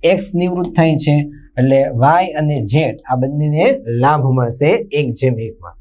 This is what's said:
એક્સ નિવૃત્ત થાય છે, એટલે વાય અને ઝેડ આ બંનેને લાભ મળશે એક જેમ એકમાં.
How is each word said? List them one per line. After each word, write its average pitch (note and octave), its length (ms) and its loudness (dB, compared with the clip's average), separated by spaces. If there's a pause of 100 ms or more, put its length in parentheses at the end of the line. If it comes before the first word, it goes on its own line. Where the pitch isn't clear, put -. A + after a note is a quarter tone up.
(120)
એક્સ F#3+ 220 0
નિવૃત્ત F3+ 440 -2
થાય D#3+ 260 4
છે, D3 120 2 (420)
એટલે C3+ 220 4 (240)
વાય E3 360 2
અને D3+ 180 -2 (140)
ઝેડ C#3 240 0 (140)
આ B2+ 120 0
બંનેને D3 440 0 (360)
લાભ C#3+ 240 2 (120)
મળશે B2+ 340 0 (280)
એક D3 80 -2 (120)
જેમ B2+ 160 0 (120)
એકમાં. F2 340 -18